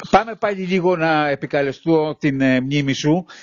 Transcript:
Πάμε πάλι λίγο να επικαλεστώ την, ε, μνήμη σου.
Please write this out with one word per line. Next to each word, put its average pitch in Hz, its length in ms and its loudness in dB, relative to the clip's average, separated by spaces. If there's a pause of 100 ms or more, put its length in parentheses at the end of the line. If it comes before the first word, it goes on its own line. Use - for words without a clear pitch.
(100)
Πάμε 220 240 4
πάλι 202 280 -4
λίγο 180 340 0
να 160 320 0
επικαλεστώ 147 880 -2
την, 139 220 -2
ε, 131 200 2
μνήμη 139 320 -2
σου. 156 320 0 (180)